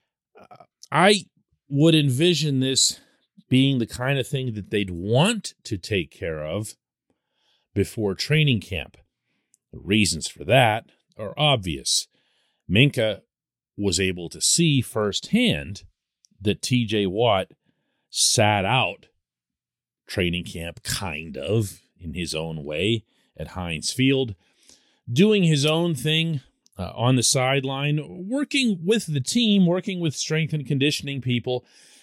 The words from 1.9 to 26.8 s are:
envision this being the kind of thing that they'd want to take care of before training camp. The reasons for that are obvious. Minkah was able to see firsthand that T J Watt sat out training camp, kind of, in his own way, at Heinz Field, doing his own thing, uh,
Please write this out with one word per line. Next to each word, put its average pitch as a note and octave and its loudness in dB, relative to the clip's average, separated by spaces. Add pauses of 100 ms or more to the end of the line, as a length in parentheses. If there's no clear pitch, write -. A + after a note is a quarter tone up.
envision D3 2
this C3 0 (480)
being C3 4
the A2 -2
kind C3+ -4
of B2 -4
thing C3 -4
that G#2 -8
they'd G2+ -2
want B2+ 0
to - -8
take F#2 -2
care D#2 -6
of G2+ -6 (1000)
before G2+ -2
training C#3+ 0
camp. - -10 (800)
The - -16
reasons F2 2
for - -16
that A2+ 2 (260)
are G#2 -10
obvious. F#2+ -2 (640)
Minkah A2 4 (540)
was F#2+ 0
able F2+ -2
to E2 -18
see D3+ 2
firsthand G#2 -2 (580)
that F#2+ -2
T B2 0
J G#2 0
Watt G2 2 (640)
sat G#2 2
out G#2+ -2 (1000)
training F2 -2
camp, E2+ -12
kind D#2+ -8
of, F#2+ -2 (200)
in E2+ -10
his E2 -6
own D#2 -6
way, F#2 -2 (320)
at D#2+ -10
Heinz E2+ -6
Field, C3 2 (760)
doing G3+ 4
his D#3 4
own E3 0
thing, D#3 -2 (360)
uh, F#2 -8